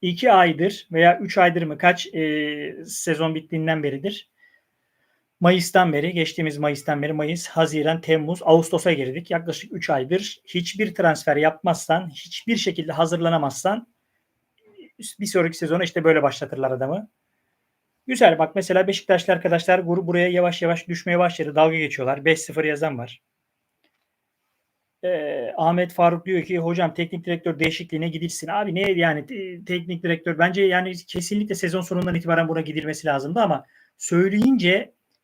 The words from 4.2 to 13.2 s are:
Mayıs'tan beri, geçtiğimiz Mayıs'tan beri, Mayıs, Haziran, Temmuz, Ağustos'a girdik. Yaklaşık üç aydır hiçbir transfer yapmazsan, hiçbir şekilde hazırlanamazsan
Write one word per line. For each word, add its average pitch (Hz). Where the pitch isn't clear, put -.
Mayıs'tan 175
beri, 151
geçtiğimiz 156
Mayıs'tan 147
beri, 151
Mayıs, 156
Haziran, 156
Temmuz, 160
Ağustos'a 165
girdik. 139
Yaklaşık 170
üç 170
aydır 156
hiçbir 180
transfer 156
yapmazsan, 160
hiçbir -
şekilde 170
hazırlanamazsan 165